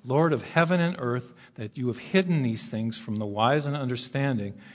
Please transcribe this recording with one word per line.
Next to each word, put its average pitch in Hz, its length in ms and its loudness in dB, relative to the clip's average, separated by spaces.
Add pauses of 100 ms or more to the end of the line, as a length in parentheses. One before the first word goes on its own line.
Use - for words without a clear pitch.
Lord 151 300 2
of 117 80 0
heaven 170 400 2
and 170 180 0
earth, 123 320 -4 (240)
that 107 220 -10
you 123 100 -2
have 117 120 -4
hidden 180 420 2
these 113 260 0
things 110 300 -4
from 107 200 -6
the 110 80 -2
wise 117 400 2
and 143 100 -2
understanding 127 800 -2 (200)